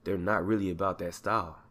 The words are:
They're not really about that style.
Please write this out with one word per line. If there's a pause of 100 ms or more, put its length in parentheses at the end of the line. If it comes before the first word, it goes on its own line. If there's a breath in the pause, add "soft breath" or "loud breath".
They're
not
really
about
that
style. (100)